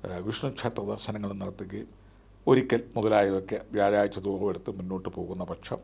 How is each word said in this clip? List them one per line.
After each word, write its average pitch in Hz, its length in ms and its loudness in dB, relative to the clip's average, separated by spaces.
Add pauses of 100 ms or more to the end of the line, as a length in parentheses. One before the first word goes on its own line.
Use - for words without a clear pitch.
ഏഹ്, 90 160 -6
വിഷ്ണു 110 300 -4
ക്ഷേത്ര 113 320 -4
ദർശനങ്ങൾ 104 500 -4
നടത്തുകയും 98 560 -8 (580)
ഒരിക്കൽ 127 360 6 (100)
മുതലായതൊക്കെ 104 680 4 (120)
വ്യാഴാഴ്ച 101 480 4
തോറും 98 300 -2
എടുത്ത് 90 220 -4
മുന്നോട്ട് 92 380 -6
പോകുന്ന 90 360 -6
പക്ഷം - 400 -8